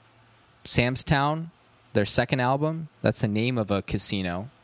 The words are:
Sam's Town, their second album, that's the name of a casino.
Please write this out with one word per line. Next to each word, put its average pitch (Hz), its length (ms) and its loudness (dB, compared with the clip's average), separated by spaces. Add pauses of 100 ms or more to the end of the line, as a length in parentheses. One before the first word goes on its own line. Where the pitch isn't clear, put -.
(640)
Sam's 123 400 2
Town, 156 480 0 (400)
their 104 140 2
second 127 340 0
album, 151 480 0 (140)
that's - 180 2
the 117 80 0
name 117 300 0
of 104 120 -2
a 98 120 2
casino. 95 680 -4 (140)